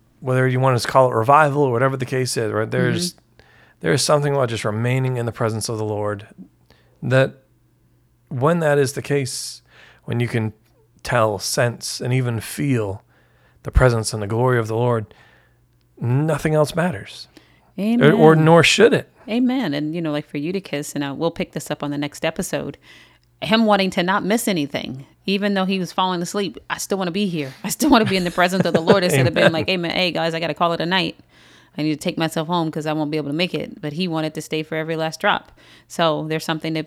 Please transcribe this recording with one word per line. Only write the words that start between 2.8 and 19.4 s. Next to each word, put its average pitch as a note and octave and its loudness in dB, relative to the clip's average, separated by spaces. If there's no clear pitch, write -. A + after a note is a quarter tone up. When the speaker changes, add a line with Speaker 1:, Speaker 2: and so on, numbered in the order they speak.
Speaker 2:
Mm-hmm. - -20
Speaker 1:
there's D#3+ 2
something D3 2
about C3+ 2
just A2+ -6
remaining B2 0
in A#2+ -4
the A#2 -4
presence A2 -2
of A2+ -6
the G#2+ -4
Lord G#2 -4
that C3 0
when D3+ 0
that D3 2
is C3 0
the B2+ -8
case, - -6
when A#2 -4
you A#2+ 0
can A2 -2
tell, A2 2
sense, - -4
and B2 -4
even A#2+ -2
feel A2 -4
the - -10
presence A#2 4
and G#2+ -6
the G2+ -4
glory A#2+ 2
of A2 -2
the A2 -2
Lord, A#2 0
nothing D3 0
else D3+ 2
matters. E3 -6
Speaker 2:
Amen. G3+ 4
Speaker 1:
Or, D#3+ 8
or D#3 4
nor D#3+ 8
should A3 6
it. C#3 -2
Speaker 2:
Amen. B3 0